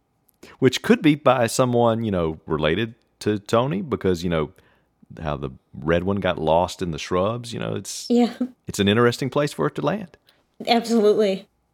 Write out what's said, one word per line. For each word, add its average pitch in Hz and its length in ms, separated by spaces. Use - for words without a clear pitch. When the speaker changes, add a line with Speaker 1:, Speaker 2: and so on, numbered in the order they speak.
Speaker 1:
Which 131 220
could 233 200
be 151 140
by 127 320
someone, 120 580
you 107 60
know, 82 340
related 80 500
to 107 200
Tony, 135 420
because, 92 420
you 92 60
know, 80 220
how 73 140
the 67 140
red 85 320
one 101 120
got 90 220
lost 80 420
in 87 100
the 76 60
shrubs, 113 560
you 117 60
know, 110 160
it's - 340
Speaker 2:
Yeah. 240 240
Speaker 1:
it's - 120
an 196 80
interesting 120 420
place 147 220
for 147 160
it - 80
to 147 60
land. 175 340
Speaker 2:
Absolutely. 214 800